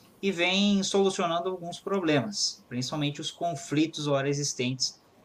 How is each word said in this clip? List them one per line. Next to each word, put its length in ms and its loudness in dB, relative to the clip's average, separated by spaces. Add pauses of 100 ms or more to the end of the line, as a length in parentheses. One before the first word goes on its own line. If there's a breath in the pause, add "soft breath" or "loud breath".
(220 soft breath)
e 100 2
vem 500 4
solucionando 680 2
alguns 280 -8
problemas, 920 0
principalmente 520 -4
os 100 -6
conflitos 760 -2
ora 220 2
existentes 720 -2 (240)